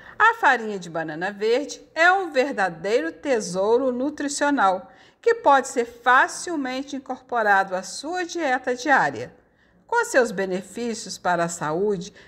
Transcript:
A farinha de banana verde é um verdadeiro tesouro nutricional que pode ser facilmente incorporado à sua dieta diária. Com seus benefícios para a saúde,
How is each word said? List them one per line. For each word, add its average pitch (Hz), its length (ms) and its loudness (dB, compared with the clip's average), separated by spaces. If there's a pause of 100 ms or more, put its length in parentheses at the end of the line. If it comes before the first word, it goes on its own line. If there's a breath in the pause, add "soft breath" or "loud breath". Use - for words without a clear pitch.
(180 loud breath)
A 453 180 6
farinha 226 440 0
de 175 100 -14
banana 160 420 -6
verde 220 520 -2 (100)
é 330 160 4
um 370 220 0
verdadeiro 214 800 0
tesouro 226 800 0
nutricional 277 1000 0 (300 loud breath)
que 466 140 2
pode 277 340 4
ser 240 180 -2
facilmente 277 1080 0
incorporado 208 800 0
à 185 80 -4
sua 349 400 -8
dieta 262 520 -2
diária. 185 600 0 (500 soft breath)
Com 466 200 0
seus 233 260 2
benefícios 196 840 -6
para 175 260 -2
a 170 60 -2
saúde, 180 640 -4 (140 loud breath)